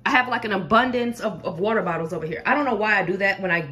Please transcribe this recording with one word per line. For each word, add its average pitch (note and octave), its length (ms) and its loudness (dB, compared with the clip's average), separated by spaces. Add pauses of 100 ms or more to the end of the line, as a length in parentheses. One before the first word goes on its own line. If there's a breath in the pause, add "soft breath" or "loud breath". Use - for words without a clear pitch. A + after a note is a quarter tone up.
I G#3 60 0
have, B3+ 160 4
like, A#3+ 180 -4
an G#3+ 80 -2
abundance A#3 640 2
of, F#3+ 260 -4
of E3 140 -6
water G#3+ 220 2
bottles E3 300 -2
over D#3+ 140 -6
here. D#3+ 200 -6
I B3 100 4
don't D4 100 0
know B3 100 0
why G#3 240 2
I F#3 60 2
do F#3 120 -2
that. G3 220 0
When F#3+ 120 -2
I E3+ 100 2 (100)